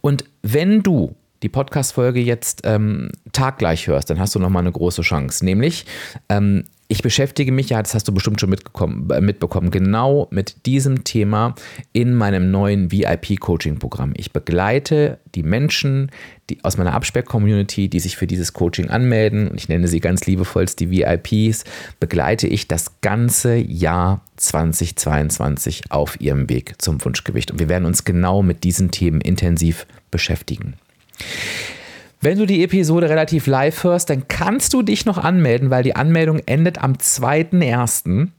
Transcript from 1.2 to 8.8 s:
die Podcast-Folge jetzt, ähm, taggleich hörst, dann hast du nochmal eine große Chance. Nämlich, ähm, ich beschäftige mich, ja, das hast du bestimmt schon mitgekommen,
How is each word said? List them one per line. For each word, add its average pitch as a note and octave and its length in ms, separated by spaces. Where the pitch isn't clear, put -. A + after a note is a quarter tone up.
die D3 60
Podcast-Folge C3 720
jetzt, A#2+ 440
ähm, G#2 460
taggleich A#2+ 560
hörst, C#2+ 220
dann E2 100
hast G#2 140
du G#2+ 40
nochmal F#2 240
eine F2+ 80
große F2 320
Chance. C#2+ 420
Nämlich, G#2+ 420
ähm, G2+ 340
ich - 160
beschäftige C3+ 480
mich, C3 200
ja, A2 120
das - 120
hast G#2+ 120
du G2+ 60
bestimmt F#2+ 260
schon F#2 120
mitgekommen, E2 600